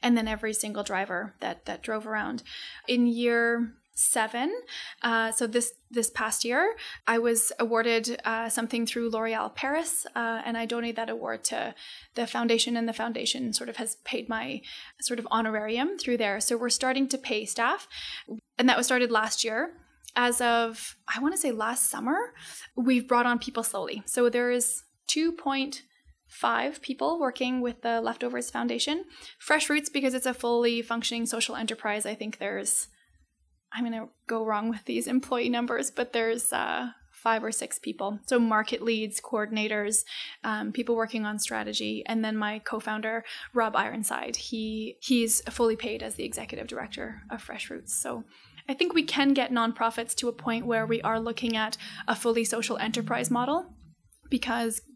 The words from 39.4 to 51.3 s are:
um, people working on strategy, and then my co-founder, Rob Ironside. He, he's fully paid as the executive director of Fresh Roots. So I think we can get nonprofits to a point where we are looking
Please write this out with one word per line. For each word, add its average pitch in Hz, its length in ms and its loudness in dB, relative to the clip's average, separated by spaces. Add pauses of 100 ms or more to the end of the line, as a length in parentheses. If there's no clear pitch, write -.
um, 214 300 -2
people 240 220 0
working 226 300 -2
on 208 140 -4
strategy, 214 640 -2
and 220 200 0
then 214 100 -2
my 214 240 -2
co-founder, 220 640 -4 (300)
Rob 226 240 2
Ironside. 220 580 -2
He, 220 640 -6
he's 233 500 4
fully 226 280 2
paid 226 260 -6
as 220 120 -6
the 226 100 -6
executive 226 420 -8
director - 640 -10
of 226 120 -8
Fresh - 280 -10
Roots. - 240 -8
So - 300 -4 (480)
I - 20 -2
think 349 200 0
we 330 100 4
can 277 300 4
get 262 180 2
nonprofits 233 640 2
to 240 140 0
a 233 160 -6
point 233 200 0
where 226 220 2
we 226 140 0
are 226 180 0
looking 226 360 -2